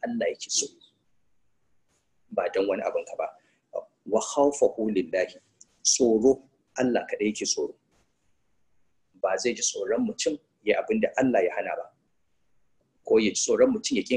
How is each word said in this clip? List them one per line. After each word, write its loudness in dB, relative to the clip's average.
Allah -4
yake -14
so. -2
Ba -2
dan 0
wani 0
abin -4
ka -14
ba. -4
Wa 0
khawfahu 2
lillahi, -2
tsoro 4
Allah 0
kadai -2
yake -8
tsoro. -4
Ba 0
zai -2
ji -8
tsoron -2
mutum -4
ya 0
abin 0
da 2
Allah 4
ya 2
hana -4
ba. -10
Ko 4
ya 4
ji -4
tsoron 4
mutum -2
ya 2
ƙi -4